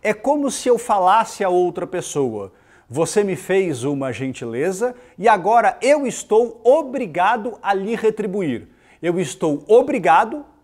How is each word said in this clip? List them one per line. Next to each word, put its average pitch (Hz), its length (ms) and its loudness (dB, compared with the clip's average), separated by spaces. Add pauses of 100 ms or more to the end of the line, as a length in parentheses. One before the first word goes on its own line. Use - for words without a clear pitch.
é 208 100 0
como 277 380 0
se - 180 -4
eu 233 80 4
falasse 208 640 2
a 190 60 0
outra 180 380 0
pessoa: 127 680 -4 (340)
"Você 160 360 0
me 190 120 -2
fez 175 480 -2
uma 135 300 -4
gentileza 135 800 -4 (240)
e 185 100 2
agora 214 540 4
eu 285 240 2
estou 226 580 0
obrigado 233 1000 0
a 196 100 0
lhe 196 220 -2
retribuir. 190 720 -4 (340)
Eu 170 180 0
estou 156 480 -2
obrigado 233 760 2 (180)